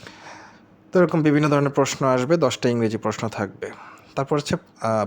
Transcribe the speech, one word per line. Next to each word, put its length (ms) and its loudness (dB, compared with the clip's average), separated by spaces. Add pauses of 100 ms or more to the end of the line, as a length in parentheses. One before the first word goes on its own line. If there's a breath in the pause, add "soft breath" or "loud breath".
(920 loud breath)
তো 80 4
এরকম 220 4
বিভিন্ন 280 4
ধরনের 200 2
প্রশ্ন 380 0
আসবে, 300 2
দশটা 320 0
ইংরেজি 280 0
প্রশ্ন 300 -6
থাকবে। 440 -8 (440 loud breath)
তারপর 220 -2
হচ্ছে, 180 -4
আহ, 520 -2